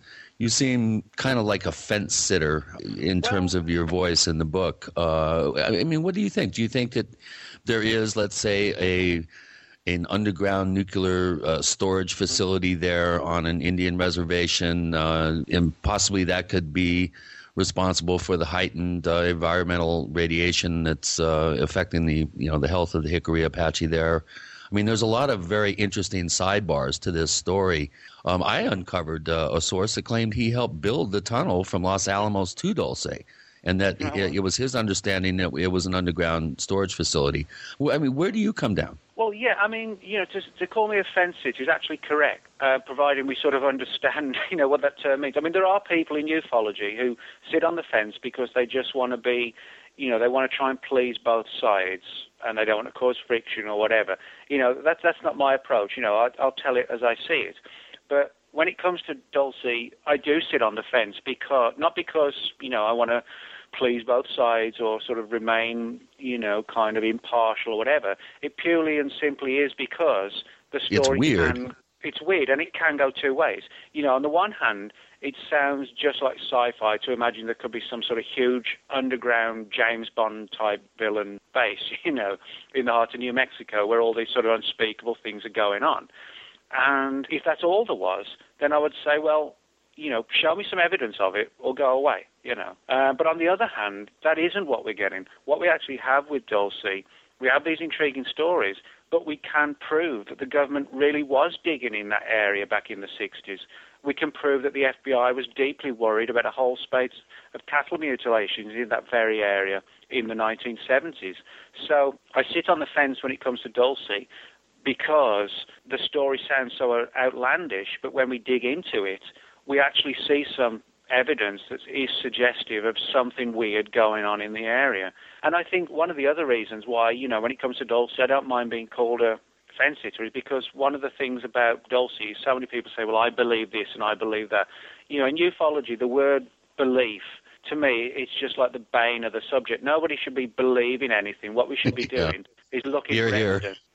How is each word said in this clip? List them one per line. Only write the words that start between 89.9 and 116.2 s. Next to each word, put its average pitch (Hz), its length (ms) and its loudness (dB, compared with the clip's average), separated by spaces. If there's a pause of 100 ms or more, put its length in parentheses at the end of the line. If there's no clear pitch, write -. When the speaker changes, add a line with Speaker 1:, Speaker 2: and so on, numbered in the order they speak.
Speaker 2:
you 151 120 -8
know, 117 220 -2
show 160 240 2
me 196 160 -6
some 190 80 -4
evidence 165 420 2
of 95 140 2
it 107 240 0
or 131 160 -2
go 135 160 4
away, 131 360 2 (180)
you 123 100 -4
know. 95 200 -10 (140)
Uh, 135 240 4
but 160 140 2
on 160 120 0
the 165 100 2
other 196 180 2
hand, 104 440 -6 (120)
that 156 160 2
isn't 175 280 0
what 117 180 0
we're 107 100 -4
getting. 95 320 -2 (180)
What 147 160 0
we 175 80 2
actually 143 300 0
have 143 320 2
with 135 160 -4
Dulce, 101 560 -2 (380)
we 131 120 2
have 147 120 4
these 160 160 -2
intriguing 143 440 -2
stories – 151 520 0 (340)
but 165 160 0
we 151 100 -6
can 147 380 0
prove 156 540 -2
that - 100 -14
the 139 80 -6
government 143 460 0
really 147 320 2
was 139 380 2
digging 123 320 -2
in 104 160 -6
that 104 200 0
area 101 360 2
back 104 220 -4
in 101 120 -10
the 98 80 -12 (100)
sixties. 98 400 -10 (460)
We 143 100 -2
can 156 160 -2
prove 139 320 0
that 139 100 -2
the 139 120 2
F 131 100 2 (100)
B 135 80 0
I 123 200 4
was 123 220 -4
deeply 139 360 -2
worried 113 400 2
about 117 160 2
a 110 40 -2
whole 127 300 0
spate 127 320 -2 (400)
of - 140 -16
cattle 147 320 -2
mutilations 113 760 -2
in 117 160 -4
that - 200 -4
very 110 320 2
area 98 400 0 (260)
in 117 200 -4
the 113 80 -6
nineteen 113 500 -4
seventies. 131 480 -2 (540)
So 143 280 4 (180)
I 135 100 2
sit 165 240 -2
on 170 100 4
the 151 80 -4
fence 139 380 0
when 131 80 -2
it - 100 -8
comes 123 200 -2
to 127 60 -12
Dulce 127 300 2 (840)
because 123 680 2 (360)
the 127 120 -4
story 139 500 0